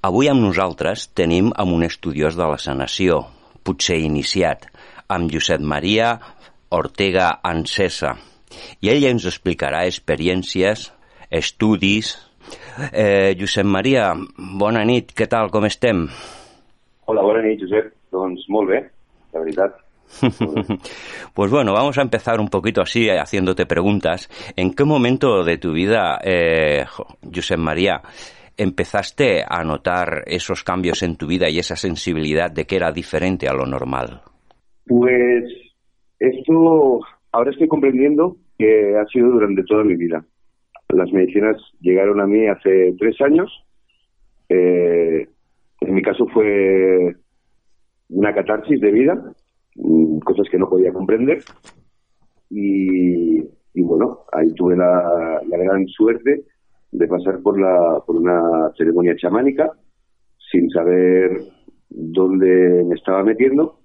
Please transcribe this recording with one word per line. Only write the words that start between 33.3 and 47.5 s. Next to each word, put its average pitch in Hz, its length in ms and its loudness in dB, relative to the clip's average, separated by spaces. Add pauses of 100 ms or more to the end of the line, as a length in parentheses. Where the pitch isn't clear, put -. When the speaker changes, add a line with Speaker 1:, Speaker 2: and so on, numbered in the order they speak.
Speaker 1:
a 67 60 -2
lo 67 120 -2
normal? 64 540 -6 (640)
Speaker 2:
Pues 123 580 2 (720)
esto, 135 840 4 (320)
ahora 123 200 0
estoy 156 160 0
comprendiendo 147 680 2 (220)
que 107 400 4
ha 104 80 0
sido 120 240 4
durante 101 320 2
toda 107 220 2
mi 90 120 2
vida. 82 280 -4 (680)
Las 87 220 2
medicinas 101 440 2 (240)
llegaron 98 400 2
a 98 60 0
mí 107 220 2
hace 92 500 2
tres 107 220 -2
años. 156 300 2 (1000)
Eh, 87 800 2 (540)
en 92 140 -2
mi 92 80 2
caso 104 240 0
fue 95 880 2 (960)